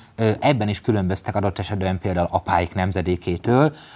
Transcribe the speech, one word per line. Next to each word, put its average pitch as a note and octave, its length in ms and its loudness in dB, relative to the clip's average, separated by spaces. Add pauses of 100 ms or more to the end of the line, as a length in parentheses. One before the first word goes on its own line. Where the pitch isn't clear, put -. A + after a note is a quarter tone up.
(160)
ö, A2 240 2
ebben A2+ 300 2
is G2+ 120 -4
különböztek G2 540 0
adott G2+ 240 -2
esetben F#2 400 -2
például F2 320 0
apáik F2+ 420 0
nemzedékétől. F#2+ 1000 0 (200)